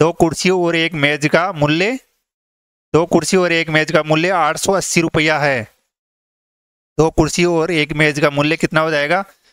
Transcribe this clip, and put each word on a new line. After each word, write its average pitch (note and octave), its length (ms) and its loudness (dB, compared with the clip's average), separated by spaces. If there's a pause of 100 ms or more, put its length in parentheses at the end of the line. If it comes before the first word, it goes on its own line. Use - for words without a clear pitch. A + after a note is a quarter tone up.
दो D#3 140 2
कुर्सियों F3 480 0
और E3+ 140 0
एक E3 200 -2
मेज D3 320 0
का E3+ 260 0
मूल्य, E3 440 0 (960)
दो D#3+ 120 4
कुर्सी F3 300 2
और F3+ 160 2
एक E3 180 0
मेज D#3 220 0
का D#3 120 4
मूल्य D#3 280 0
आठ D#3+ 260 0
सौ - 160 -2
अस्सी F3 260 -2
रुपया D#3 380 0
है। C#3 240 0 (1400)
दो D#3 140 4
कुर्सी E3+ 340 0
और E3+ 260 0
एक D3+ 220 -2
मेज D3+ 260 0
का D3+ 100 2
मूल्य D3 260 -2
कितना D#3+ 240 -2
हो D#3+ 100 0
जाएगा? D3+ 320 0 (300)